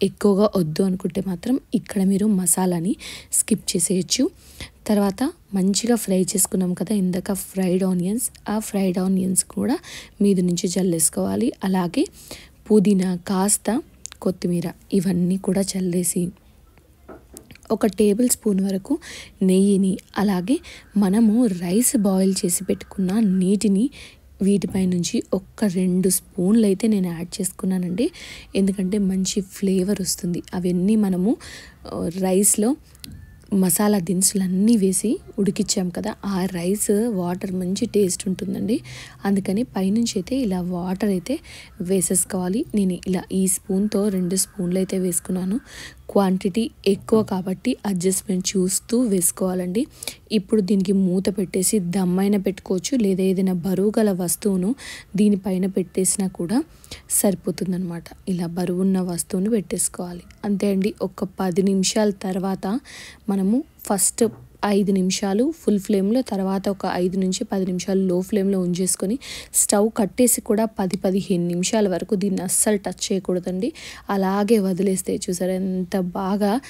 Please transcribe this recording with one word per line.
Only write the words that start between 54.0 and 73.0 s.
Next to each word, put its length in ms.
వస్తువును 640
దీనిపైన 500
పెట్టేసినా 640
కూడా 360
సరిపోతుందన్నమాట. 920
ఇలా 180
బరువున్న 540
వస్తువును 500
పెట్టేసుకోవాలి. 720
అంతే 260
అండి. 320
ఒక 220
పది 220
నిమిషాల 480
తర్వాత 680
మనము 360
ఫస్ట్ 380
ఐదు 280
నిమిషాలు 680
full 220
ఫ్లేమ్లో, 420
తర్వాత 460
ఒక 180
ఐదు 320
నుంచి 260
పది 220
నిమిషాలు 400
లో 140
ఫ్లేమ్లో 400
ఉంచేసుకొని 580
stove 420
కట్టేసి 440
కూడా 240
పది 320
పదిహేను 500
నిమిషాల 420
వరకు 260
దీన్ని 280
అస్సలు 340
touch 360